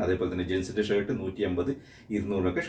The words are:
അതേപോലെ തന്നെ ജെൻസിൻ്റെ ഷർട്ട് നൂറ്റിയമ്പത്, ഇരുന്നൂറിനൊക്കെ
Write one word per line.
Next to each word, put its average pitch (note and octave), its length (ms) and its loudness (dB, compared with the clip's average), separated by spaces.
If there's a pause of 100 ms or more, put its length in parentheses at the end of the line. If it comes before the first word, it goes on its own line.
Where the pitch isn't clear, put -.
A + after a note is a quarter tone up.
അതേപോലെ F2+ 280 2
തന്നെ F2+ 180 -2
ജെൻസിൻ്റെ F#2+ 380 0
ഷർട്ട് G2+ 320 2
നൂറ്റിയമ്പത്, F#2+ 500 0 (460)
ഇരുന്നൂറിനൊക്കെ F#2 520 0